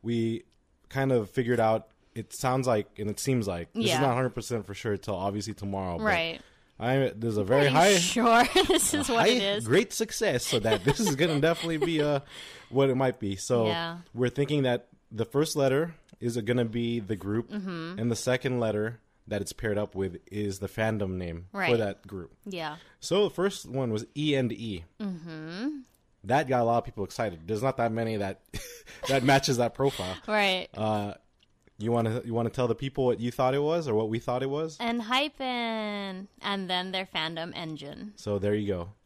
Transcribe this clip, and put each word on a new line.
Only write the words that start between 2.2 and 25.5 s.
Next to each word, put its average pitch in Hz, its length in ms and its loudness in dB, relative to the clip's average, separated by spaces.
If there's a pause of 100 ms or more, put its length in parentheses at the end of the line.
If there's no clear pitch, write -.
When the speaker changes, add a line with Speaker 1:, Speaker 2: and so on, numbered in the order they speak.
Speaker 1:
sounds 131 340 0
like, 110 220 2 (100)
and 107 120 -4
it 101 100 -8
seems 123 260 0
like, 87 280 -4
this 220 100 -2
is 196 60 2
Speaker 2:
Yeah. 156 100 2
Speaker 1:
not 135 120 4
a - 20 2
hundred 127 200 0
percent 113 320 -6
for 101 60 -12
sure 104 240 -2
till 98 200 -4
obviously 101 360 -2
tomorrow, 98 460 -4
but 214 60 -4
Speaker 2:
Right. 165 360 0 (400)
Speaker 1:
I, 131 340 2
there's 110 220 -2
a 104 80 2
very 135 200 6
Speaker 2:
Pretty 135 100 4
Speaker 1:
high, 185 240 8
Speaker 2:
sure 233 520 4
<laughs> - 40 -8 (140)
this 320 260 2
Speaker 1:
a 294 60 0
Speaker 2:
is 269 100 -2
what 226 180 4
it 247 140 4
Speaker 1:
high, 196 140 0
Speaker 2:
is. 120 100 -4
Speaker 1:
great 180 260 4
success, 208 540 0
so 127 140 0
that 113 240 2
this 139 140 4
is 196 160 2
gonna 151 260 2
definitely 165 360 2
be, 160 240 0
uh, 147 200 2 (240)
Speaker 2:
<laughs> - 260 -20
Speaker 1:
what 135 180 4
it 127 60 4
might 131 260 2
be. 98 160 -2
So 117 300 2
Speaker 2:
Yeah. 165 320 -2 (160)
Speaker 1:
we're 123 160 2
thinking 143 320 2
that 123 260 0 (240)
the 110 140 -2
first 151 300 0
letter 143 380 2 (260)
is 117 160 -2
it 113 80 -2
gonna 120 200 2
be 117 360 -2
the 101 160 -4
group, 104 340 -2
Speaker 2:
Mm-hmm. 185 480 -8
Speaker 1:
and 120 120 0
the 113 60 0
second 127 440 0
letter 110 400 -2 (260)
that 104 160 -4
it's - 100 -8
paired 104 260 -2
up 104 160 -4
with 95 240 -4 (120)
is 101 280 -4
the 98 100 -6
fandom 107 500 -2
name 87 340 -8
for 202 60 -10
Speaker 2:
Right. 160 200 2
Speaker 1:
that 101 280 -4
group. 95 260 -12 (140)
Speaker 2:
Yeah. 160 300 -8 (240)
Speaker 1:
So 196 240 2
the 180 100 0
first 196 340 -2
one 123 240 -2
was 107 140 -4 (100)
E 147 180 0
and 127 180 2
E. 101 320 -8 (160)
Speaker 2:
Mm-hmm. 175 800 -8 (440)